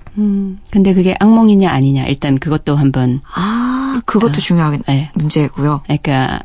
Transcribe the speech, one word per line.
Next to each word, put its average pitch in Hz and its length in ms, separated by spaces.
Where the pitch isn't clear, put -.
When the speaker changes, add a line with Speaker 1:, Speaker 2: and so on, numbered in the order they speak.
Speaker 1:
음, 196 400
근데 196 240
그게 185 260
악몽이냐 214 500
아니냐 135 360
일단 135 320
그것도 151 400
한번 131 420
Speaker 2:
아, 247 720
그것도 147 300
Speaker 1:
아, - 40
Speaker 2:
중요한 156 480
Speaker 1:
네. 143 260
Speaker 2:
문제고요. 147 680
Speaker 1:
그러니까 143 600